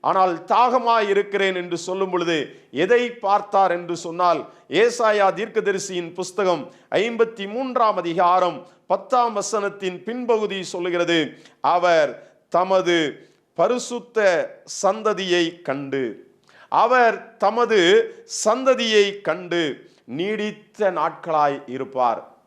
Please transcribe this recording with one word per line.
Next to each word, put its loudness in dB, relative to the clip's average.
ஆனால் 2
"தாகமாய் 2
இருக்கிறேன்" 0
என்று -6
சொல்லும் -4
பொழுது 0
எதை 4
பார்த்தார் 2
என்று -6
சொன்னால், 0
ஏசாயா 2
தீர்க்கதரிசியின் -4
புஸ்தகம் -2
ஐம்பத்தி -2
மூன்றாம் 0
அதிகாரம் 2
பத்தாம் 0
வசனத்தின் -4
பின்பகுதி -2
சொல்லுகிறது, 0
"அவர் 2
தமது 2
பரிசுத்த -2
சந்ததியை 0
கண்டு, -4
அவர் 4
தமது 2
சந்ததியை 2
கண்டு -4
நீடித்த -4
நாட்களாய் -2
இருப்பார்." -4